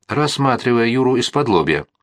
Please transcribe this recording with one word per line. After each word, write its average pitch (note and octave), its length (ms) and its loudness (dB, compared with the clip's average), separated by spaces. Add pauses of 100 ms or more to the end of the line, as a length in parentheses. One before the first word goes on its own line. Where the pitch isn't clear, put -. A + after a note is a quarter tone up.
рассматривая B2 760 0
Юру B2 300 0
из-под C#3+ 320 -2
лобья. D#2 380 0 (160)